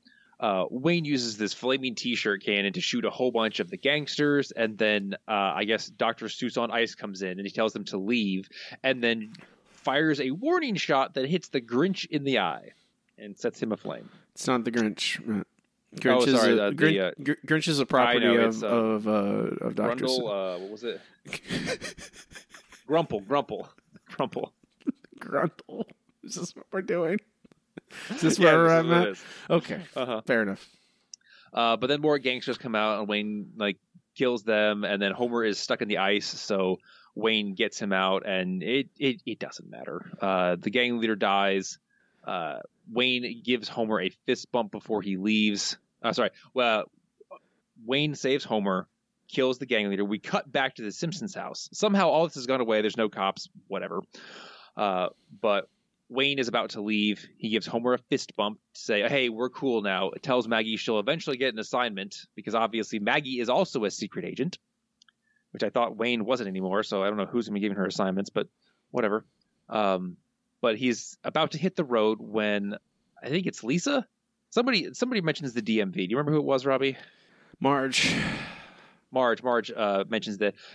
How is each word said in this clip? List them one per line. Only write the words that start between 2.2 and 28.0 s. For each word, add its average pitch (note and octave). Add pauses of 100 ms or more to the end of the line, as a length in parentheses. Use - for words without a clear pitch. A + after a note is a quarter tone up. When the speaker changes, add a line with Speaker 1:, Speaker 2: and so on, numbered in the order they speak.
Speaker 1:
cannon G2+
to F3+
shoot A#2+
a G#2
whole B2+
bunch A2
of F#2
the F#2+
gangsters, C#3+
and A2
then, G#2 (120)
uh, A2
I G2
guess G#2+
Doctor A#2
Seuss A2
on A#2
Ice A#2
comes G2
in, F#2+ (100)
and -
he G2
tells A2
them G#2
to G2+
leave, G2 (360)
and C3
then A2+ (500)
fires D3
a C3
warning C4+
shot C3+
that C3
hits E3+
the C3+
Grinch B2+
in D3
the C3+
eye C2 (480)
and G2+
sets -
him A2+
aflame. - (260)
Speaker 2:
It's -
not B2+
the A#2+
Grinch. A2+ (220)
Uh, - (500)
Speaker 1:
Oh, -
Speaker 2:
Grinch B2+
is C3
Speaker 1:
sorry, A2
Speaker 2:
a, -
Speaker 1:
the, G#2+
the, F#2+
Speaker 2:
Grin-, D#3
Speaker 1:
uh, F#2 (100)
Speaker 2:
Gr-, C#3+ (160)
Grinch D#3
is D3+
a -
Speaker 1:
I A#2+
Speaker 2:
property A#2+
Speaker 1:
know, -
Speaker 2:
of, A#2
Speaker 1:
it's, A2
uh, A2
Speaker 2:
of, A2
uh, -
of G#2
Doctor A#2
Speaker 1:
Grundle, C3
Speaker 2:
Seuss. G2
Speaker 1:
uh, -
what G2
was A2
it? G#2 (260)
Speaker 2:
<laughs> - (880)
Speaker 1:
Grumple, C#3+
Grumple. G#2+ (200)
<laughs> -
Grumple. - (680)
Speaker 2:
Grundle. - (400)
Is G#3+
this F3
what -
we're F#3+
doing? F3 (920)